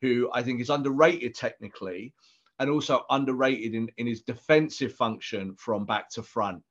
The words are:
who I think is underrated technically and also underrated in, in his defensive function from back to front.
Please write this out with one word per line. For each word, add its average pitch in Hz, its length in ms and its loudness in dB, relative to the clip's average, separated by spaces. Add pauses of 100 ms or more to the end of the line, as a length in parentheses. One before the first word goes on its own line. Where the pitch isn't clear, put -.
who 123 320 2
I 123 80 2
think 123 180 -4
is 120 80 -6
underrated 143 680 4
technically 101 800 -8 (460)
and 135 100 0
also 143 400 0
underrated 131 640 2
in, 113 220 -2
in 120 100 -4
his 117 140 -2
defensive 147 720 2
function 107 640 -4
from 104 300 -2
back 107 240 -2
to 113 120 -10
front. 98 480 -4